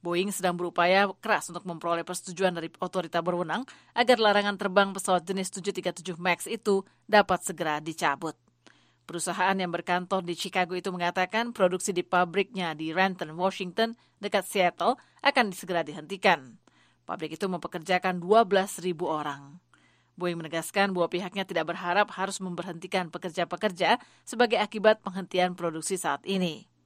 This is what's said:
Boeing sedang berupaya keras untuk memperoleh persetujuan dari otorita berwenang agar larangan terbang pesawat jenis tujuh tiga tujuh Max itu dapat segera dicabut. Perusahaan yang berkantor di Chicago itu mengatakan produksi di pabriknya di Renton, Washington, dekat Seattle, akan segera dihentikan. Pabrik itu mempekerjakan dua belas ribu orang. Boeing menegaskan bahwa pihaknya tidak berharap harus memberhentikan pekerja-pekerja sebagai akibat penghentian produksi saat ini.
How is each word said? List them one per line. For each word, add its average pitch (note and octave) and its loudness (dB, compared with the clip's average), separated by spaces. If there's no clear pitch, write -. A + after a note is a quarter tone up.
Boeing F3 0
sedang F3 0
berupaya F3+ 4
keras G#3 0
untuk F3 -10
memperoleh E3+ -2
persetujuan F#3 -2
dari E3 -6
otorita E3+ -2
berwenang F3 -2
agar A#3+ 6
larangan G3+ 4
terbang G3 2
pesawat F#3 0
jenis F#3 -4
tujuh G3 -6
tiga F3+ -4
tujuh E3 -10
Max F3+ 0
itu G3+ 0
dapat G3 4
segera D#3 -2
dicabut. D#3 -2
Perusahaan F3 0
yang F#3+ 0
berkantor F3+ -2
di F3 -6
Chicago F3+ -2
itu F3 -8
mengatakan F#3 -2
produksi F#3 0
di F3 -2
pabriknya F3+ 0
di D#3 -6
Renton, F3+ 0
Washington, F#3+ -2
dekat G3+ 0
Seattle, F#3 2
akan B3+ 2
segera E3+ -4
dihentikan. D3+ 0
Pabrik - -8
itu - -6
mempekerjakan F3+ -2
dua G#3+ 6
belas F#3+ 0
ribu E3+ -2
orang. D3 -6
Boeing F3 -2
menegaskan E3 0
bahwa E3+ 2
pihaknya F#3 -4
tidak E3+ -2
berharap F3+ 0
harus F#3+ -6
memberhentikan F3+ -6
pekerja-pekerja F3+ 0
sebagai A#3 2
akibat G#3 2
penghentian F3+ -2
produksi E3+ -4
saat D3 -2
ini. F#3 -2